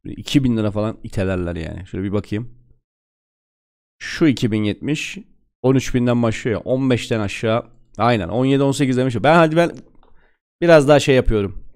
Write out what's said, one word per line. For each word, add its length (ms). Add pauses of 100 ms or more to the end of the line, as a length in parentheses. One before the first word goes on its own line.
İki 400
bin 140
lira 140
falan 320
itelerler 520
yani. 320
Şöyle 160
bir 100
bakayım. 440 (1400)
Şu 280
iki 240
bin 120
yetmiş, 540 (440)
on 140
üç 200
binden 280
başlıyor 360
ya. 40
On 260
beşten 300
aşağı. 520 (260)
Aynen, 320
on 160
yedi, 180
on 80
sekiz 260
demiş. 260
Ben 120
hadi 200
ben 220 (840)
biraz 260
daha 120
şey 160
yapıyorum. 600